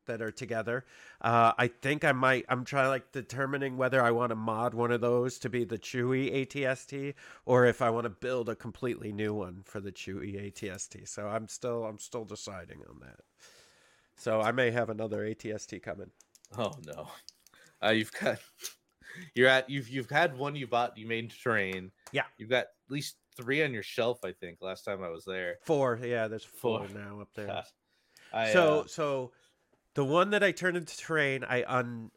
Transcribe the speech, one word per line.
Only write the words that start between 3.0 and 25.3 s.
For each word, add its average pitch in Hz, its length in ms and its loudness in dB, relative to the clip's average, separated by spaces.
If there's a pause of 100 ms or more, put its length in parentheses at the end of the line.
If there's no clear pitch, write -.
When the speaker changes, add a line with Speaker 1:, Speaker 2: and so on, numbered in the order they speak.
Speaker 1:
determining 135 640 -4
whether 127 260 4
I 120 80 6
wanna 117 240 2
mod 113 400 0
one 120 160 2
of 120 100 2
those 123 400 2
to 127 80 -4
be 120 160 0
the 113 140 -4
Chewy 131 540 0
A 135 120 0
T 139 220 -4
S 131 180 -2
T 139 300 -8 (320)
or 123 200 8
if 117 140 4
I 120 100 4
wanna 113 200 0
build 123 380 -2
a 110 80 -2
completely 113 560 -6
new 107 200 0
one 95 320 -6
for - 160 -10
the 98 120 -10
Chewy 98 540 -8
A 98 40 -10
T 101 180 -10
S 92 200 -8
T. - 160 -18
So 104 240 -8
I'm 110 200 -4
still, 117 360 -4
I'm 107 140 -8
still 113 260 -10
deciding 92 640 -14
on 64 120 -20
that. 64 200 -20 (960)
So 110 240 2
I 110 120 2
may 123 200 4
have 117 180 0
another 104 340 -4
A 110 100 -4
T 107 180 -8
S 107 140 -8
T 101 120 -12
coming. 98 320 -10 (480)
Speaker 2:
Oh 98 160 -4 (100)
no. 76 240 -14 (720)
Uh, 107 80 4
you've 110 220 2
got, 120 260 -2 (960)
you're 127 140 8
at, 131 220 6
you've, 135 180 -6
you've 127 220 -8
had 151 260 2
one 143 200 -4
you 135 100 -6
bought, 120 320 0
you 110 80 -12
made 113 180 -4
into - 160 -16
terrain. 95 500 0 (220)
Speaker 1:
Yeah. 135 120 0 (120)
Speaker 2:
You've 110 140 -14
got 123 140 4
at - 260 -18
least 143 260 -8 (200)
three 135 260 -2
on 139 100 0
your 107 100 -6
shelf, 117 420 -2
I 90 80 -6
think, 87 280 -14
last 92 240 -10
time 98 180 -6
I 87 60 -6
was 82 160 -10
there. 92 380 -6